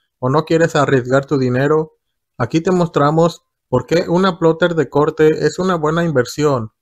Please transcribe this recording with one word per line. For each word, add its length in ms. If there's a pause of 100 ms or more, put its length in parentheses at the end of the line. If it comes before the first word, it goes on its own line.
(180)
o 120
no 160
quieres 280
arriesgar 520
tu 120
dinero, 540 (460)
aquí 220
te 120
mostramos 680 (260)
por 180
qué 220
una 320
plotter 340
de 160
corte 560
es 140
una 160
buena 260
inversión 800